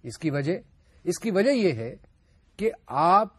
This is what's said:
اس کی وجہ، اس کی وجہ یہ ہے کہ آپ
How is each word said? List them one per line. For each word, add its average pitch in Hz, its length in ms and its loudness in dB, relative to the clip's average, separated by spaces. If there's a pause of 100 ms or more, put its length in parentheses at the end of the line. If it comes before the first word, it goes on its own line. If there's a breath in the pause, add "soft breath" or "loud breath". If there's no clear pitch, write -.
اس 120 160 -16
کی 160 120 -4
وجہ، 143 220 -2 (520)
اس 175 140 -4
کی 226 120 -4
وجہ 202 200 2
یہ 214 220 2
ہے 113 240 -8 (600)
کہ 220 140 -2 (160)
آپ 180 420 4 (100)